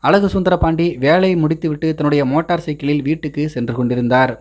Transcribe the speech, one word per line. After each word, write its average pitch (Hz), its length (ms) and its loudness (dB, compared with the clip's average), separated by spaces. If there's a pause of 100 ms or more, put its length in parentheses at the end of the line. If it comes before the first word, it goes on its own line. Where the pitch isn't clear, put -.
அழகு 196 220 4
சுந்தரபாண்டி 175 720 0
வேலையை 180 380 2
முடித்துவிட்டு 156 580 -2
தன்னுடைய 147 300 0
மோட்டார் 160 360 0
சைக்கிளில் 147 420 -4
வீட்டுக்கு 151 460 -4
சென்று 120 260 -4
கொண்டிருந்தார். 123 680 0